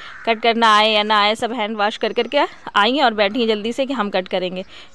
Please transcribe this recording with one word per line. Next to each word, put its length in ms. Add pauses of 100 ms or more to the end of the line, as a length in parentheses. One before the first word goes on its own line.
(260)
कट 160
करना 340
आए 160
या 100
ना 180
आए, 140
सब 180
hand 240
wash 200
कर 160
करके 260 (380)
आई 200
हैं 80
और 100
बैठी 260
हैं 80
जल्दी 240
से 140
कि 60
हम 180
कट 180
करेंगे। 360 (300)